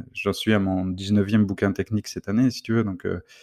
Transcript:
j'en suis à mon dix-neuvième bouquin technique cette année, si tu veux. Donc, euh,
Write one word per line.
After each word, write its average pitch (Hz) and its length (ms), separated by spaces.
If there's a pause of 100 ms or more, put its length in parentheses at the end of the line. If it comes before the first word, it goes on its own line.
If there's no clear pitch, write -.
(140)
j'en 98 200
suis - 180
à 104 80
mon 95 260
dix-neuvième 98 600
bouquin 98 260
technique 98 380
cette - 180
année, 120 240
si - 100
tu 113 120
veux. 113 100
Donc, 95 220
euh, 92 160 (220)